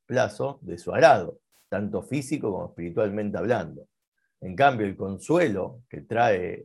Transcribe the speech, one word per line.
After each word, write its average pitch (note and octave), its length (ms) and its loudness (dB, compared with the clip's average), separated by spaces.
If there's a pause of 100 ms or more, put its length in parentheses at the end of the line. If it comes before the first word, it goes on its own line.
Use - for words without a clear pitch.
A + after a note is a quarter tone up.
plazo B2+ 560 -2
de E2+ 160 -10
su F2 160 -8
arado, G#2+ 460 6 (320)
tanto G2 320 -4
físico C3 500 -4
como F2+ 140 -6
espiritualmente G2+ 720 -4
hablando. F2 500 -2 (540)
En F#2 120 -10
cambio, B2 320 4
el G2 80 -4
consuelo G2 920 -2
que - 140 -14
trae F#2+ 640 2